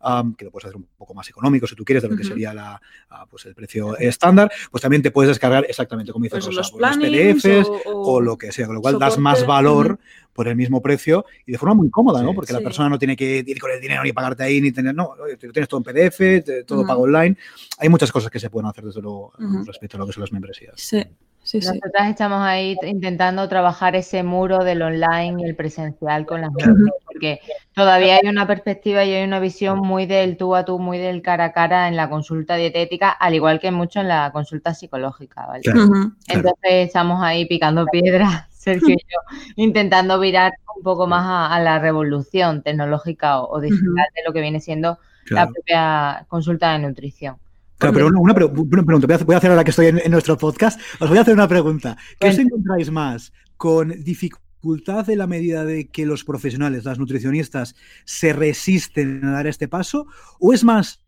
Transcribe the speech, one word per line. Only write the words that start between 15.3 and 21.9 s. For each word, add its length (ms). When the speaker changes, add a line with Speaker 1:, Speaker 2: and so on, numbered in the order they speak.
Speaker 1:
tú 160
tienes 160
todo 120
en 40
P 80
D 140
F, 340
te-, 240
todo 160
Speaker 2:
Ujú. 80
Speaker 1:
pago 140
online. 340
Hay 120
muchas 200
cosas 200
que 100
se 80
pueden 220
hacer, 140
desde 180
luego, 360
Speaker 2:
Ujú. 280
Speaker 1:
respecto 320
a 20
lo 60
que 80
son 80
las 100
membresías. 440
Speaker 2:
Sí, 280
sí, 180
sí. 80
Speaker 4:
Nosotras 400